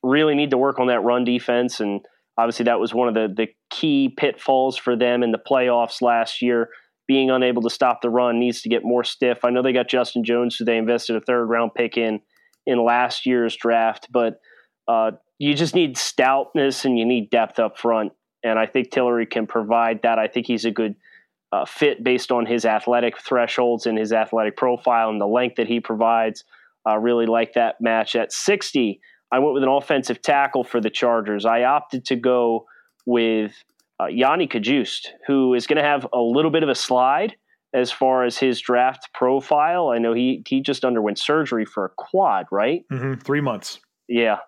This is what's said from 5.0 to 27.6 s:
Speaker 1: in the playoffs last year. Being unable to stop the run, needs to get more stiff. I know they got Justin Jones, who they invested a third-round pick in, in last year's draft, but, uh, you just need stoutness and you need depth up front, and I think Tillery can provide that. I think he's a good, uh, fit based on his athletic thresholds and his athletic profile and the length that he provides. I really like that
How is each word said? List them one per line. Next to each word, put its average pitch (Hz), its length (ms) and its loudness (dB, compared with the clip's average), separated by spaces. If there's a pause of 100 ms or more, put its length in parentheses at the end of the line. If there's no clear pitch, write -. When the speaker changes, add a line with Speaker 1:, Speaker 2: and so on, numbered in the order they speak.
Speaker 1:
in 117 100 0
the 107 80 -2
playoffs 123 600 0
last 117 400 0
year. 120 280 0 (380)
Being 135 220 2
unable 127 340 2
to 117 60 -2
stop 120 320 0
the 123 80 -2
run, 120 300 2
needs 123 220 -2
to 113 80 -8
get 117 140 0
more 120 200 0
stiff. 120 400 -2
I 123 60 2
know 127 120 0
they 131 120 0
got 123 160 0
Justin 120 340 -2
Jones, 120 320 0
who - 80 -6
they 113 140 0
invested 117 380 -2
a 110 60 -4
third-round 117 540 -2
pick 120 220 -2
in, 110 220 -2 (480)
in 120 160 2
last 120 420 0
year's 120 300 0
draft, 113 560 0
but, 117 280 0 (480)
uh, 113 240 2 (280)
you 143 160 0
just 131 180 0
need 156 240 0
stoutness 135 880 0
and 123 140 2
you 113 60 2
need 120 260 0
depth 113 280 0
up 110 200 -2
front, 110 320 0 (320)
and 110 160 0
I 110 80 0
think 127 240 -2
Tillery 120 340 2
can 110 220 -4
provide 113 560 0
that. 117 160 2
I 110 80 0
think 120 180 -4
he's 113 200 -2
a 113 60 0
good, 107 240 -2 (580)
uh, 90 100 -2
fit - 400 -2
based 127 280 0
on 120 140 2
his 117 200 -2
athletic 120 540 0
thresholds 120 680 -2
and 110 120 0
his 110 140 -2
athletic 110 460 -2
profile 120 520 0
and 107 120 -4
the 101 40 0
length 120 300 0
that 113 120 -2
he 117 120 -2
provides. 113 640 -2 (420)
I 107 100 2
really 117 300 2
like 117 280 0
that 117 260 0